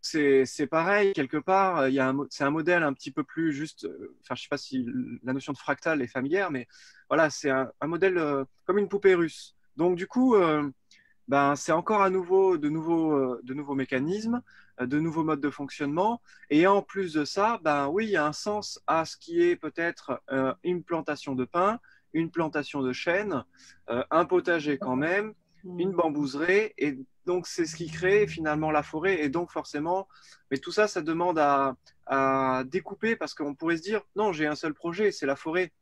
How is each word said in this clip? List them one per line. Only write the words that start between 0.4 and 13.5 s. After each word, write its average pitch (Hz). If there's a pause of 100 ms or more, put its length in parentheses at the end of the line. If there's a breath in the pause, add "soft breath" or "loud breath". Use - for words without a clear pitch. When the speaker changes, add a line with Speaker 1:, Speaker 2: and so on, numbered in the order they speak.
Speaker 1:
c'est 147
pareil, 196
quelque 151
part, 185
il 131
y 139
a 131
un 131
mo-, 139
c'est -
un 139
modèle 160
un 143
petit -
peu 143
plus 160
juste, 143
euh, -
enfin, -
je -
sais -
pas 143
si 131 (360)
la 127
notion 139
de 135
fractal 151
est 123
familière, 156
mais 127 (440 loud breath)
voilà, 156
c'est 143
un, 131 (120)
un 143
modèle, 175
euh, 147 (200)
comme 190
une 196
poupée 196
russe. 170 (220)
Donc, 175
du 180
coup, 254
euh, 156 (600 soft breath)
ben, 139
c'est 165
encore 175
à 196
nouveau 185
de 147
nouveaux, 160
euh, 127
de 123